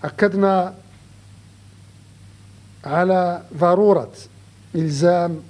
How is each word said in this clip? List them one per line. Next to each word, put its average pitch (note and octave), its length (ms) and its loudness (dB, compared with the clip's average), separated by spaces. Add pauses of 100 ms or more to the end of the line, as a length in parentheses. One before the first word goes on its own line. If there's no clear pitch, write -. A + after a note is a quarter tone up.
أكدنا F#3+ 680 0 (2000)
على F3 580 0 (160)
ضرورة F3 540 2 (640)
إلزام E3 760 0